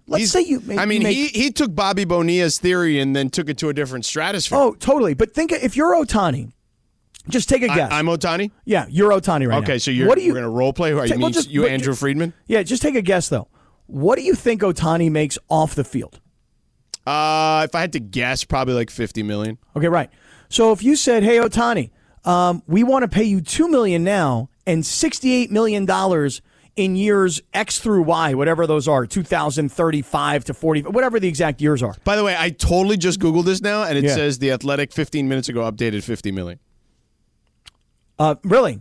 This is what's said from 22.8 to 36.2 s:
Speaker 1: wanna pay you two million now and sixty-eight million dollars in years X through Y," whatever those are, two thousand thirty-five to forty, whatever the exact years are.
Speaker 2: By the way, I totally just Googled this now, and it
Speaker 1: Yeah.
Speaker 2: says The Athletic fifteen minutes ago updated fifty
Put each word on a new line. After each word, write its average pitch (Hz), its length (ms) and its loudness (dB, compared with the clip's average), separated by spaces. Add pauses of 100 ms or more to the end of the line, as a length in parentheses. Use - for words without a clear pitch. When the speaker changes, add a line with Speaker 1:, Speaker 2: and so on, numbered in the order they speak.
Speaker 1:
wanna 254 240 2
pay 214 160 0
you 196 180 0
two 311 260 0
million 208 360 2
now 147 460 0 (160)
and 160 180 0
sixty-eight 254 680 -2
million 208 340 0
dollars 180 560 0 (340)
in 190 200 0
years 190 460 2 (120)
X 208 240 -4
through 202 260 2
Y," 160 300 0
whatever 160 320 2
those 151 220 0
are, 135 180 2
two 190 160 -4
thousand 151 500 -2
thirty-five 147 720 -2
to 139 100 -8
forty, 156 260 0
whatever 233 380 0
the 185 80 0
exact 151 340 -2
years 147 220 2
are. 101 200 -4
Speaker 2:
By 202 120 0
the 208 80 2
way, 190 140 0
I 165 120 0
totally 190 480 2
just 180 220 -2
Googled 170 260 2
this 185 160 0
now, 208 220 -2
and 156 160 -2
it 139 60 0
Speaker 1:
Yeah. 143 100 2
Speaker 2:
says 147 240 -2
The 135 120 0
Athletic 139 400 -4
fifteen 143 360 -4
minutes 131 220 -2
ago 117 120 -4
updated 110 400 -4
fifty 104 300 -6